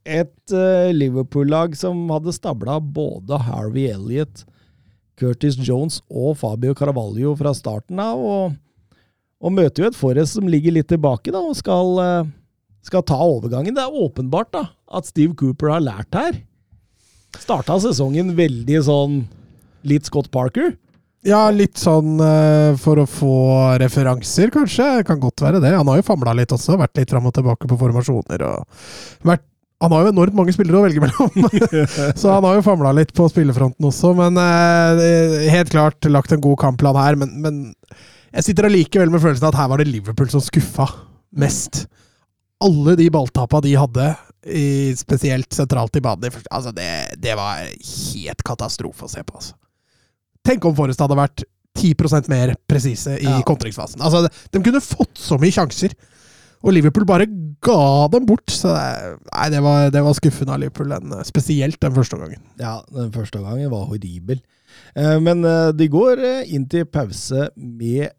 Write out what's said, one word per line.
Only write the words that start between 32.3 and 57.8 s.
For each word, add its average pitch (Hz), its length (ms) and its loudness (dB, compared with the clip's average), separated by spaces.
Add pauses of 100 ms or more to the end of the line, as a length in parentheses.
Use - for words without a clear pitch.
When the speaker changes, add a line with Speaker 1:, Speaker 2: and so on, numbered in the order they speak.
Speaker 2:
han 196 140 4
har 185 100 4
jo 208 60 4
famla 156 320 4
litt 151 180 2
på 170 160 4
spillefronten 135 600 2
også, 175 260 2
men, 180 220 2
eh, 170 1120 4
helt 175 200 4
klart 151 380 2
lagt 143 240 2
en 151 80 2
god 143 180 4
kampplan 139 380 2
her, 143 200 4
men, 139 260 -4
men 143 320 -6 (580)
jeg 151 160 -2
sitter 208 220 6
allikevel 180 400 4
med 170 100 4
følelsen 151 300 4
at - 80 0
her 139 100 0
var 135 140 2
det 147 80 2
Liverpool 110 400 -2
som 143 100 2
skuffa - 460 0 (500)
mest. - 520 -4 (720)
Alle 165 360 4
de 170 140 6
balltapa 139 500 0
de 139 140 0
hadde, 135 420 0 (300)
i, 139 480 -2
spesielt 131 580 -2
sentralt 127 460 -2
i - 20 2
banen, 107 220 -4
det, 123 100 -6 (160)
altså 123 240 -8
det, 85 460 -8
det 110 180 -4
var 101 300 -6
helt 73 800 -12
katastrofe - 580 -10
å - 60 -18
se - 160 -14
på, - 80 -18
altså. - 200 -20 (880)
Tenk 220 200 0
om 165 80 2
Forrest 139 300 -2
hadde 139 160 0
vært - 240 -2 (340)
ti 175 160 2
prosent 151 380 0
mer 123 240 0 (160)
presise 135 480 -4
i 143 80 -6
Speaker 1:
Ja. 131 180 0
Speaker 2:
kontringsfasen. 110 560 -6
Altså, 165 240 2
de, - 60 0 (240)
de 190 100 0
kunne 247 160 2
fått - 400 -4
så - 160 -2
mye 160 160 2
sjanser, 180 400 -2 (720)
og 202 80 4
Liverpool 156 320 4
bare 185 220 4 (340)
ga 147 480 4